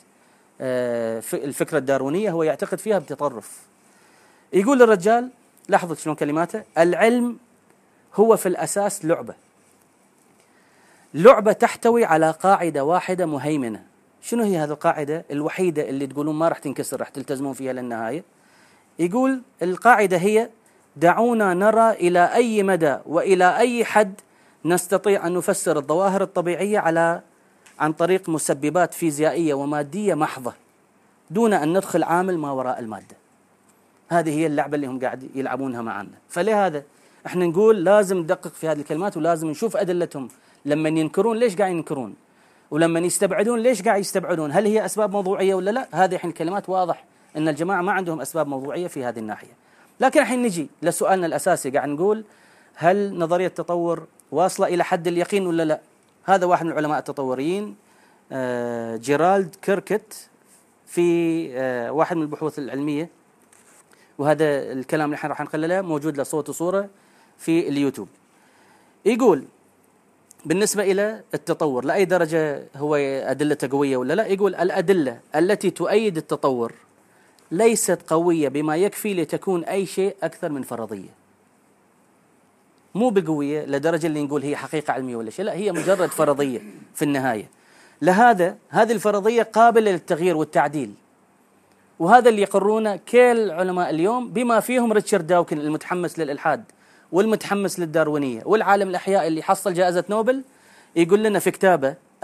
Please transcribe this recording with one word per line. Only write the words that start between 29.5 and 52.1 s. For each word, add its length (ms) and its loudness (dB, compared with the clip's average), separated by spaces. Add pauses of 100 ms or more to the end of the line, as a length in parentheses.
ومادية 600 -4
محضة، 400 -4 (760)
دون 240 2
أن 160 2
ندخل 340 0
عامل 340 0
ما 140 -6
وراء 280 -4
المادة". 360 -14 (920)
هذه 200 0
هي 160 0
اللعبة 300 -2
اللي 120 -4
هم 120 -8
قاعد 360 -6
يلعبونها 460 -6
معنا. 280 -10 (200)
فلهذا 540 0 (420)
احنا 200 0
نقول 380 4
لازم 340 4
ندقق 360 -4
في 140 -8
هذه 120 -2
الكلمات، 380 -6
ولازم 320 0
نشوف 280 -4
أدلتهم 500 -2 (380)
لما 240 0
ينكرون 480 0
ليش 180 0
قاعد 160 0
ينكرون، 440 -6 (560)
ولما 280 2
يستبعدون 600 0
ليش 220 2
قاعد 180 2
يستبعدون، 520 -2
هل 140 2
هي 200 2
أسباب 260 -2
موضوعية 440 0
ولا 160 -2
لا؟ 200 -4
هذه 240 2
الحين 140 -6
الكلمات 400 -6
واضح 360 -2 (320)
أن 100 0
الجماعة 340 -2
ما 100 -2
عندهم 300 -4
أسباب 260 -4
موضوعية 400 -6
في 160 -8
هذه 160 -6
الناحية. 320 -12 (480)
لكن 200 4
الحين 220 0
نجي 280 -2 (120)
لسؤالنا 440 0
الأساسي، 440 -2
قاعد 200 0
نقول: 340 -2 (520)